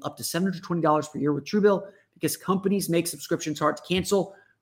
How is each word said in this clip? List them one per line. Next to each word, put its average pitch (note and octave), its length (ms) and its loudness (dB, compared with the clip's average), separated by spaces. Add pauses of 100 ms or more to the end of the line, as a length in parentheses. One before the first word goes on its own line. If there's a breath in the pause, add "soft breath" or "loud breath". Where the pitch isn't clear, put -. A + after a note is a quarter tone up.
up C#3+ 140 -8
to A3+ 60 -8
seven F3+ 240 -2
hundred F3 140 -4
twenty F3 200 -2
dollars D3+ 260 2
per - 100 -12
year D3 160 0
with C#3+ 120 -4
Truebill G3+ 420 2 (260 loud breath)
because - 240 -4
companies F#3+ 500 0
make E3 200 2
subscriptions D#3 520 -6
hard D3+ 180 2
to - 60 -18
cancel. F#3 520 0 (260 loud breath)